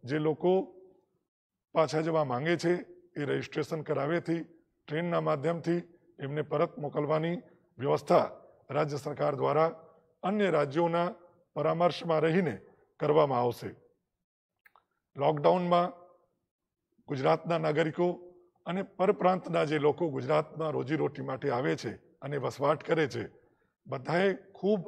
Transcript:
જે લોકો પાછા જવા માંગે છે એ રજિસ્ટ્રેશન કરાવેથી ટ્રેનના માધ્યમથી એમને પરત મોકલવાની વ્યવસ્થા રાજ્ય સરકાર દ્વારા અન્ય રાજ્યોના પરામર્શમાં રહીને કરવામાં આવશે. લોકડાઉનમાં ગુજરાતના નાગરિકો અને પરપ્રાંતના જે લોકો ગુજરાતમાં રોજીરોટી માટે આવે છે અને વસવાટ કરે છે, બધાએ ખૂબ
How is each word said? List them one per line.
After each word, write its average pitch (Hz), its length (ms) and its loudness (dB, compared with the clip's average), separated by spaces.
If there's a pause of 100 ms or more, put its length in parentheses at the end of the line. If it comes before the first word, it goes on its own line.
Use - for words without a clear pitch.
જે 131 140 -2
લોકો 156 340 0 (1200)
પાછા 156 280 0
જવા 160 240 0
માંગે 139 320 0
છે 170 160 0 (440)
એ 147 80 -4
રજિસ્ટ્રેશન 143 580 -4
કરાવેથી 160 600 -2 (440)
ટ્રેનના 165 340 -2
માધ્યમથી 160 640 0 (360)
એમને 143 240 -6
પરત 156 360 -2
મોકલવાની 151 640 -2 (360)
વ્યવસ્થા 147 520 2 (400)
રાજ્ય 143 260 -2
સરકાર 143 400 -2
દ્વારા 143 400 2 (460)
અન્ય 202 280 0
રાજ્યોના 165 640 0 (400)
પરામર્શમાં 160 680 0
રહીને 160 420 2 (360)
કરવામાં 147 420 4
આવશે. 120 300 -2 (1500)
લોકડાઉનમાં 175 760 2 (1160)
ગુજરાતના 156 500 0
નાગરિકો 160 480 0 (600)
અને 180 160 -6
પરપ્રાંતના 185 800 2
જે 151 140 0
લોકો 147 320 2
ગુજરાતમાં 151 600 -2
રોજીરોટી 143 520 -2
માટે 135 280 -4
આવે 143 260 0
છે 117 160 -8 (280)
અને 143 180 -6
વસવાટ 135 440 0
કરે 156 260 0
છે, - 220 -8 (560)
બધાએ 160 480 0
ખૂબ 190 540 -2